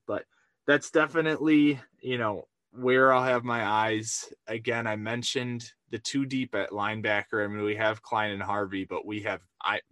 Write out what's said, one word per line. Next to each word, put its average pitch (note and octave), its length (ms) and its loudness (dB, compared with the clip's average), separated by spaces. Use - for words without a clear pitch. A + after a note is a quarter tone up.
But - 200 -6
that's C#3+ 240 2
definitely, D3+ 880 4
you B2+ 200 -4
know, G#2 300 -4
where B2+ 420 4
I'll B2+ 120 4
have B2 200 2
my A#2+ 220 -2
eyes. A2 640 0
Again, A#2 400 -4
I G#2+ 120 -2
mentioned A#2+ 760 -6
the A#2 80 -6
two C#3 300 -2
deep B2+ 260 -4
at G2 160 -2
linebacker. G#2 760 -2
I G#2 40 -4
mean, G#2 160 -6
we G#2 140 -2
have A2 260 0
Klein G#2+ 260 -2
and G2 140 -6
Harvey, G2 420 -4
but F2 220 -8
we G#2+ 140 -6
have, G2+ 200 -6
I, G#2 200 -2